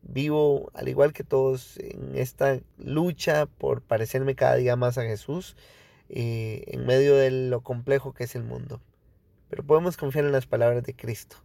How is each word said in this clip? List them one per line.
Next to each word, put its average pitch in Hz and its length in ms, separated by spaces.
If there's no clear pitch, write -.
Vivo, 147 720
al 127 160
igual 139 240
que - 100
todos, 131 540
en - 400
esta 131 420
lucha 156 680
por 135 360
parecerme 131 540
cada 127 200
día 123 200
más 123 220
a 123 60
Jesús, 113 520
eh, 113 580
en 123 180
medio 135 300
de 135 160
lo 127 300
complejo 131 520
que 120 120
es - 100
el 120 80
mundo. 120 380
Pero - 160
podemos 165 300
confiar 147 300
en 143 80
las 131 120
palabras 120 380
de - 100
Cristo. - 520